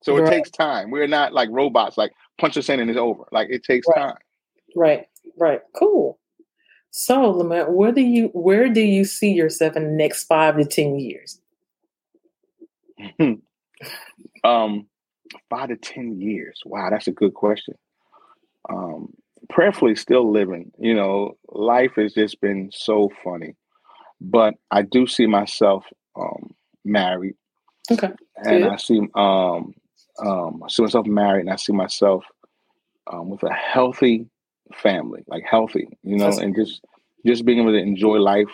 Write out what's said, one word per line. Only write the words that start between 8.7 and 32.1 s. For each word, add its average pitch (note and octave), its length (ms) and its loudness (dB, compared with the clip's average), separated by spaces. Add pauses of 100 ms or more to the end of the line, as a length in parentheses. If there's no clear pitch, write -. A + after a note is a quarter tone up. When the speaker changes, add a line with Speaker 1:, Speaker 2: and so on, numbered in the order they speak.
Speaker 2:
you G3 240 4
see G3+ 260 -2
yourself D#3+ 440 0
in D#3 80 -4
the D3+ 60 -4
next D3+ 360 -2
five D#3 320 2
to D3 80 2
ten D3 340 -2
years? G#2 420 -12 (1600)
Speaker 1:
<laughs> D3+ 440 -2 (1000)
Um, A2 440 2 (640)
five B2 200 -10
to A#2 60 -6
ten A#2 460 -12
years. F#2+ 440 -10
Wow, F#2+ 260 -8
that's G#2+ 160 -4
a - 40 -4
good F#2+ 220 0
question. - 400 -4 (960)
Um, E2+ 420 -10 (380)
prayerfully E3 460 2
still A#2+ 360 2
living. F#2 480 -2
You A2+ 140 0
know, G2+ 420 -2 (140)
life A#2+ 480 2
has G#2+ 160 0
just G#2+ 280 0
been G2 300 -4
so G#2 380 0 (140)
funny. E2 320 -12 (680)
But G#2+ 320 2 (180)
I G2+ 120 2
do B2 240 2
see - 180 2
myself, G2+ 580 2 (320)
um, - 380 -12 (320)
married. F#2+ 500 -2 (560)
Speaker 2:
Okay. F#3 200 0 (260)
Speaker 1:
And - 260 2
Speaker 2:
Good. - 80 2
Speaker 1:
I G2+ 60 -6
see, A2+ 220 0 (160)
um, F#2 580 0 (460)
um, E2+ 440 -6
I - 60 -18
see - 140 0
myself A2 240 0
married, G2+ 340 2
and E2+ 100 -6
I F#2+ 60 -4
see - 160 -4
myself, F#2+ 500 0 (880)